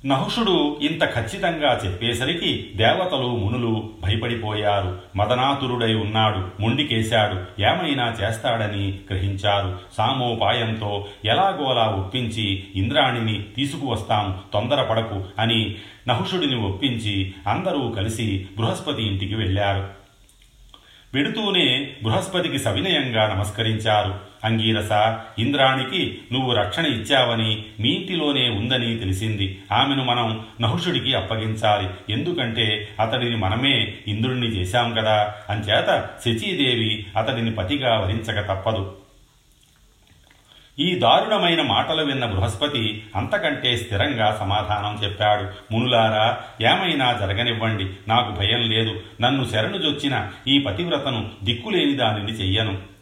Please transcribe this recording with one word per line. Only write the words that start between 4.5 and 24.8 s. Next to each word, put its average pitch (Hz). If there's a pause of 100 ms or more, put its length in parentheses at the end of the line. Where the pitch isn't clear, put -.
మదనాతురుడై 123
ఉన్నాడు, 104
మొండికేశాడు, 110 (280)
ఏమైనా 135
చేస్తాడని 104 (120)
గ్రహించారు. 95 (180)
సామోపాయంతో 110 (180)
ఎలాగోలా 131
ఒప్పించి, 104 (100)
"ఇంద్రాణిని 117
తీసుకువస్తాం, 110 (120)
తొందరపడకు" 110 (140)
అని 110 (320)
నహుషుడిని 151
ఒప్పించి 101 (120)
అందరూ 143
కలిసి 98
బృహస్పతి 151
ఇంటికి 104
వెళ్ళారు. 98 (1080)
వెడుతూనే 151 (120)
బృహస్పతికి 160
సవినయంగా 113
నమస్కరించారు. 104 (240)
"అంగీరస, 110 (220)